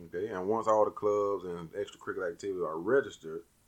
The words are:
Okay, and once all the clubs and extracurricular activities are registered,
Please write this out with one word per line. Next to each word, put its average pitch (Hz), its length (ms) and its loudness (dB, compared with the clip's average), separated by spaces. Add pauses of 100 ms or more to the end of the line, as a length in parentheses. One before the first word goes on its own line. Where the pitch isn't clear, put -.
(140)
Okay, 98 140 -2
and 92 200 -2
once 110 180 2
all 107 180 8
the 101 60 2
clubs 101 540 0
and 87 280 -8
extracurricular 95 600 -6
activities 92 300 -4
are 80 160 -2
registered, 90 640 0 (260)